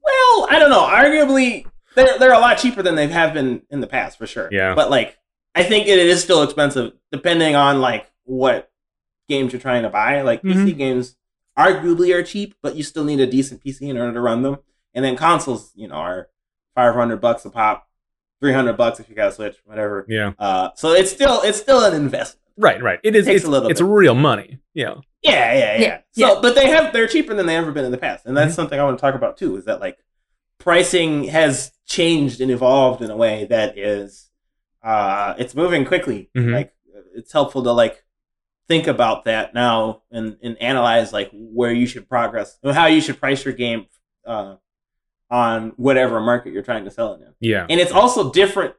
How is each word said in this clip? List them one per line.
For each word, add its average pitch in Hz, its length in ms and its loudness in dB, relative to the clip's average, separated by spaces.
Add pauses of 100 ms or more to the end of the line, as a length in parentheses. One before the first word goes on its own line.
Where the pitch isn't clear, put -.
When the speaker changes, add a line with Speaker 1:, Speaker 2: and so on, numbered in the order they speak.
Speaker 1:
Well, 523 480 4
I 302 80 4
don't 294 120 8
know. 214 160 6
Arguably, 269 800 2 (280)
they're, 262 240 6
they're 254 140 6
a 226 60 8
lot 233 200 4
cheaper 233 240 -2
than 175 140 0
they 147 120 0
have 160 260 0
been 131 360 -4
in 143 100 -8
the 117 60 -6
past, - 320 -8
for 113 80 -12
sure. - 240 -10
Speaker 2:
Yeah. 95 240 0
Speaker 1:
But, 147 160 2
like, 120 280 -2 (360)
I 180 80 0
think 208 260 0
it 190 100 6
is 175 240 4
still 160 200 2
expensive 135 500 -2 (200)
depending 160 420 0
on, 139 260 2
like, 120 300 -2 (140)
what 127 460 -2 (580)
games 135 240 -2
you're 127 80 -10
trying 123 220 -2
to 107 80 -4
buy. 120 320 -2
Like, 120 200 -2
P 190 100 -2
C 185 60 2
Speaker 2:
Mm-hmm. 190 200 0
Speaker 1:
games 127 380 -4 (420)
arguably 175 560 2
are 175 80 0
cheap, 202 400 -10
but 143 140 -6
you 151 60 -10
still 151 220 -8
need 147 160 -2
a 131 60 4
decent 135 360 -4
P 135 100 -12
C 139 160 -12
in 131 100 -8
order 120 160 -6
to 120 60 -6
run 120 220 -2
them. 139 160 -4 (360)
And 127 100 -4
then 127 120 -2
consoles, 151 600 -2
you 104 100 -18
know, 71 100 -16
are 87 320 -10 (460)
five 123 200 2
hundred 117 260 -2
bucks 117 240 -2
a 101 60 -16
pop, 107 380 -4 (520)
three 139 140 0
hundred 120 220 0
bucks - 240 0
if - 80 -20
you 110 60 -20
got 104 140 0
a 98 40 -2
Switch, 104 240 -10 (100)
whatever. 104 420 -8
Speaker 2:
Yeah. 107 300 -4
Speaker 1:
Uh, 92 380 -2
so 160 160 0
it's 185 200 4
still, 262 300 0
it's 208 160 -2
still 254 260 4
an 180 100 4
investment. - 460 -6 (160)
Speaker 2:
Right, 135 260 2
right. 95 220 -2
It 214 100 2
is, 202 120 4
Speaker 1:
Takes 196 120 4
Speaker 2:
it's, 165 80 0
Speaker 1:
a 151 40 -2
little 131 200 2
Speaker 2:
it's 160 100 0
Speaker 1:
bit. 180 60 4
Speaker 2:
real 196 280 6
money. 127 440 0 (160)
Yeah. 135 200 -8 (280)
Speaker 1:
Yeah, 123 300 2
yeah, 135 60 2 (180)
yeah. - 60 0
Speaker 3:
Yeah, 87 160 -2 (300)
Speaker 1:
So, 196 60 6
Speaker 3:
yeah. - 80 -2
Speaker 1:
but 240 120 2
they 269 140 6
have, 320 240 2
they're 226 140 0
cheaper 302 280 -2
than 190 120 -2
they 165 100 -2
ever 165 160 -4
been 143 120 -4
in 123 80 -6
the 123 60 -6
past. 110 280 -8
And 131 100 -4
that's 151 160 2
Speaker 2:
Mm-hmm. - 40 -8
Speaker 1:
something 151 240 -6
I 143 40 0
wanna 135 120 -2
talk 135 180 -2
about - 220 -6
too, 117 200 -6
is 98 100 -14
that, - 140 -6
like, 190 180 -10 (600)
pricing 170 680 0
has 151 480 -2 (140)
changed 160 560 -2
and 131 80 -2
evolved 131 500 2
in 110 100 -8
a 107 60 -10
way 107 300 -2
that 107 320 -2
is, 101 500 -8 (540)
uh, 101 560 -2
it's - 160 -8
moving 160 320 -2
quickly. 127 500 -4
Speaker 2:
Mm-hmm. 117 160 0
Speaker 1:
Like, 123 220 -6 (400)
it's 113 180 -20
helpful 135 300 -2
to, 120 100 0
like, 117 320 0 (640)
think 160 180 0
about 117 380 -2
that 110 300 -4
now 113 560 -2
and, 110 320 -10
and 117 180 -12
analyze, 117 540 0
like, 101 180 -6
where 113 400 -4
you 120 140 0
should 120 240 -14
progress, 113 520 -4
or 139 120 -2
how 165 120 4
you 160 140 4
should 143 180 -8
price 135 240 -4
your 131 120 -8
game, 117 320 -6 (400)
uh, 110 300 -10 (760)
on 113 460 -2
whatever 127 440 0
market 120 320 -2
you're 98 100 -8
trying 110 220 -8
to 98 60 -14
sell 110 240 -8
it 78 60 -20
in. - 200 -20
Speaker 2:
Yeah. 104 300 -2
Speaker 1:
And 175 100 2
it's 175 120 0
also 208 400 2
different 185 460 0